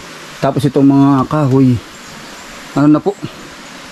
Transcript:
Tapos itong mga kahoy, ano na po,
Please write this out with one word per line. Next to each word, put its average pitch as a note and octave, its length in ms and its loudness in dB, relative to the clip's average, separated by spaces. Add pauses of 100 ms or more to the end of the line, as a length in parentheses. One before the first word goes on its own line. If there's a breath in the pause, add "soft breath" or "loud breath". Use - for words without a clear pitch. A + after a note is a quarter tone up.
(420)
Tapos C3+ 240 -2
itong C#3 240 4
mga C#3 400 2
kahoy, C3+ 480 2 (960)
ano C#3+ 160 2
na D3+ 80 4
po, F3+ 160 -4 (760)